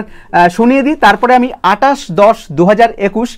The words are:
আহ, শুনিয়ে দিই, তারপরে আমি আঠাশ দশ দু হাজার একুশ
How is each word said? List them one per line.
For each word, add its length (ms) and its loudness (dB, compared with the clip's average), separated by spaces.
আহ, 520 -2
শুনিয়ে 300 2
দিই, 180 -2
তারপরে 340 2
আমি 100 -2
আঠাশ 260 -2
দশ 140 4
দু 140 0
হাজার 200 2
একুশ 300 -6